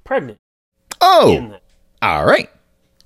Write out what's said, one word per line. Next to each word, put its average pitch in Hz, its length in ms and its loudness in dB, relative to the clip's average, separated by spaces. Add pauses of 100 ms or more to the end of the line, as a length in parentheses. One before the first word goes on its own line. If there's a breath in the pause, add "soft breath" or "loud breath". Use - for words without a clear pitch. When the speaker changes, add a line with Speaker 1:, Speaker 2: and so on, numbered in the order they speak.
Speaker 1:
pregnant 139 340 -8 (640)
Speaker 2:
Oh, 339 340 4
Speaker 1:
in 117 160 -6
that. 101 120 -20 (400)
Speaker 2:
all 156 240 -2
right. - 240 0 (560)